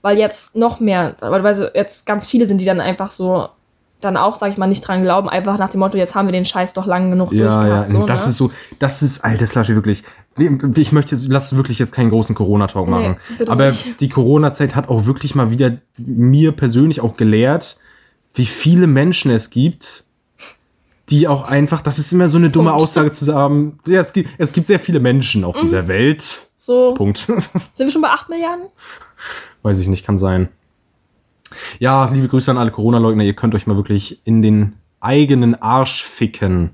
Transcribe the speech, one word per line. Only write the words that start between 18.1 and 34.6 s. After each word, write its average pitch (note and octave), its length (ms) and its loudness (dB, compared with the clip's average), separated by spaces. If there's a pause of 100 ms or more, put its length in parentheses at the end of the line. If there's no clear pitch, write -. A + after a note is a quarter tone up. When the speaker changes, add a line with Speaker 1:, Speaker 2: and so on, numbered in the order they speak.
Speaker 2:
wie B2 140 -2
viele F3 400 4
Menschen D3 420 2
es A2+ 220 0
gibt, - 540 -4 (1040)
die D3+ 180 4
auch C#3 200 0
einfach, C#3+ 340 0
das D3 180 -2
ist D3 120 -2
immer F3+ 160 4
so D#3 120 2
eine E3+ 100 4
dumme D#3+ 220 2
Speaker 1:
Punkt. D#3 120 2
Speaker 2:
Aussage D3+ 280 0
zu - 140 -8
sagen, D3 600 0
ja, F#3 140 4
es - 140 -2
gibt, F#3+ 260 -2
es D#3 120 -2
gibt E3+ 140 0
sehr G3 140 2
viele D#3+ 200 -2
Menschen B2 440 0
auf F2 140 -4
Speaker 1:
Mhm. - 40 -2
Speaker 2:
dieser F2 260 0
Welt. B2+ 600 -2 (100)
Speaker 1:
So. B3 380 2
Speaker 2:
Punkt. G3+ 220 -2
<laughs> - 100 -4
Speaker 1:
Sind G#3+ 240 -2 (260)
wir C4+ 140 0
schon D#4 100 0
bei D#4 80 0
acht - 200 -2
Milliarden? E4+ 360 -6 (960)
Speaker 2:
Weiß G2+ 160 0
ich F#2 100 -2
nicht, F#2+ 180 -2
kann G2+ 120 -2
sein. F#2 320 0 (1300)
Ja, C3+ 260 2
liebe C3 240 0
Grüße C3 200 2
an B2+ 80 2
alle A2+ 140 0
Corona-Leugner, A2+ 520 2
ihr G2+ 120 2
könnt A2 200 0
euch G2+ 120 -2
mal G#2 80 0
wirklich G2+ 500 -4
in A2+ 160 4
den G#2+ 340 2 (260)